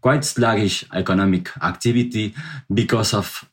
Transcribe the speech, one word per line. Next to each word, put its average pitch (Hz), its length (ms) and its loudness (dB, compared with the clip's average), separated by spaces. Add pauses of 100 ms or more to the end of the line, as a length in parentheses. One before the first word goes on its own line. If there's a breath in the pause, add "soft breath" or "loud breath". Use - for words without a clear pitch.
quite 139 240 2
sluggish 107 720 0
economic 92 680 0
activity 117 720 0 (380 loud breath)
because 107 400 0
of - 400 -4